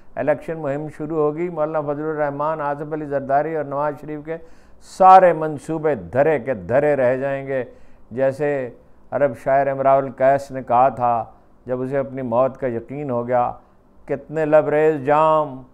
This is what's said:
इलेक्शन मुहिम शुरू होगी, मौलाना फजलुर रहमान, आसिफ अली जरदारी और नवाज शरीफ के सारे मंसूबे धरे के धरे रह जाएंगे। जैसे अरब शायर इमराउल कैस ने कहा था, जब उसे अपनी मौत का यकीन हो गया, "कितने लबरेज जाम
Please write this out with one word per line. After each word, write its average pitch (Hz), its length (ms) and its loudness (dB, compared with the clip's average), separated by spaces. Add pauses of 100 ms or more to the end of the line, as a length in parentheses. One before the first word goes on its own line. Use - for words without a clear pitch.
(200)
इलेक्शन 147 380 -2
मुहिम 151 320 -6
शुरू 151 260 -8
होगी, 156 340 -2
मौलाना 156 340 -4
फजलुर 151 320 -4
रहमान, 151 460 -4
आसिफ 147 320 -6
अली 156 120 -6
जरदारी 139 500 -2
और 147 100 -4
नवाज 143 320 -4
शरीफ 147 280 -12
के 160 120 -8 (520)
सारे 185 440 8
मंसूबे 156 640 -4
धरे 127 440 0
के 127 160 -6 (120)
धरे 143 280 2
रह 131 220 2
जाएंगे। 135 480 -6 (480)
जैसे 135 640 -2 (340)
अरब 127 240 0
शायर 135 320 0
इमराउल 135 500 2
कैस 135 340 2
ने 131 120 -8
कहा 123 280 4
था, 117 440 -2 (320)
जब 127 120 -4
उसे 131 180 -4
अपनी 131 260 -4
मौत 127 340 0
का 135 100 -4
यकीन 131 420 -8
हो 120 140 -4
गया, 120 220 0 (640)
"कितने 151 380 -4
लबरेज 151 600 2
जाम 151 580 2 (100)